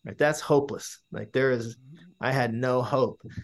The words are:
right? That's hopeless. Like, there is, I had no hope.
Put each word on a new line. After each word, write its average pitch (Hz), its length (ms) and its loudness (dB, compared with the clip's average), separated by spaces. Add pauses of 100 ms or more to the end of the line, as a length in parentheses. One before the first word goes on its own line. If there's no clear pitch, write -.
right? - 140 -10
That's 151 220 2
hopeless. 143 600 0 (120)
Like, 104 180 -10
there 131 220 2
is, 113 240 -4 (440)
I 131 120 0
had 120 200 0
no 123 300 0
hope. 123 380 0 (220)